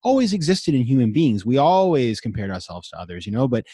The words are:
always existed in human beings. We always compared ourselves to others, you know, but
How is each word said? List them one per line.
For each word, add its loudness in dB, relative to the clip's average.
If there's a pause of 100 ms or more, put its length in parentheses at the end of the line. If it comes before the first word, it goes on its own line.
always 2
existed 0
in 2
human 2
beings. 0
We 2
always 2
compared -6
ourselves -12
to -14
others, -14
you -8
know, 2
but -2